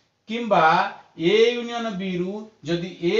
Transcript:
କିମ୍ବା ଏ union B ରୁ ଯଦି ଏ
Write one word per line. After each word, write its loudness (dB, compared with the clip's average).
କିମ୍ବା 0
ଏ 2
union -4
B -6
ରୁ -4
ଯଦି -4
ଏ 0